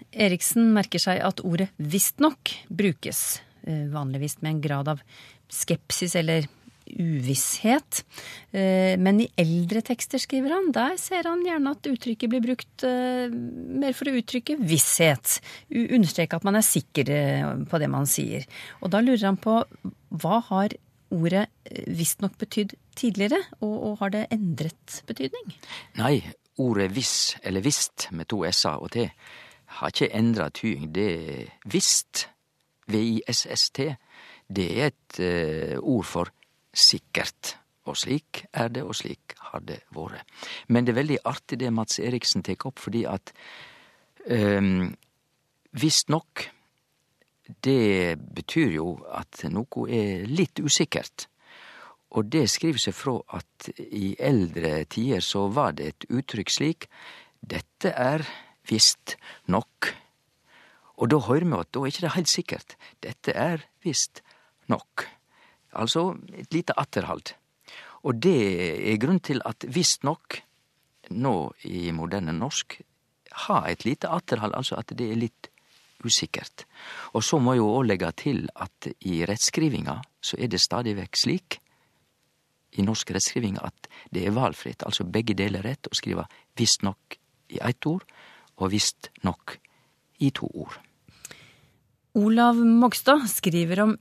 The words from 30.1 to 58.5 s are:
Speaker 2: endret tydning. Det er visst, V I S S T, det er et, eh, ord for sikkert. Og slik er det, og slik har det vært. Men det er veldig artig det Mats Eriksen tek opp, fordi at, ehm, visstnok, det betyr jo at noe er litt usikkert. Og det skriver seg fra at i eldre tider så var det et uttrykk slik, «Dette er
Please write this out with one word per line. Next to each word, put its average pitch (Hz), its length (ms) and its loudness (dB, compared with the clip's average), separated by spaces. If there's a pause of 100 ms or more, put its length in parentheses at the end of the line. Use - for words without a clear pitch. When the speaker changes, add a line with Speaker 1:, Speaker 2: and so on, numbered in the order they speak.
Speaker 2:
endret 110 420 2
tydning. 78 380 -4
Det 104 180 2
er 73 400 -8 (160)
visst, - 580 0 (600)
V 107 120 2 (180)
I 113 100 -2
S - 240 0
S - 180 0
T, 143 220 -4 (560)
det 95 240 0
er 127 180 0
et, - 300 -16
eh, 80 580 -2
ord 120 300 0
for - 240 -4 (420)
sikkert. - 840 0 (300)
Og 71 80 -6
slik - 580 -4
er 117 200 0
det, 127 100 -6
og - 120 -8
slik - 400 -10 (160)
har - 120 -10
det - 180 -12 (140)
vært. - 300 -10 (420)
Men 120 180 4
det 120 80 2
er 123 80 2
veldig 147 240 0
artig 123 340 -6
det 127 140 -2
Mats 113 260 -2
Eriksen 117 440 -2
tek - 220 -6
opp, 131 140 -10
fordi 107 280 -2
at, - 240 -6 (960)
ehm, 98 680 2 (760)
visstnok, - 800 0 (1120)
det 98 560 4 (160)
betyr 139 400 0
jo 80 360 -4
at - 380 -12
noe 110 380 -4
er 104 400 -2
litt 160 320 -2
usikkert. - 680 -2 (840)
Og 107 200 -2
det 151 180 4
skriver 156 300 0
seg - 160 -2
fra 131 220 -4 (180)
at - 420 -14
i 98 420 -4
eldre 82 680 0
tider 110 380 -2
så 101 280 0
var 120 260 0
det 71 100 -6
et - 220 -12
uttrykk 120 420 -4
slik, - 360 -2 (560)
«Dette - 480 -6
er 139 320 0 (440)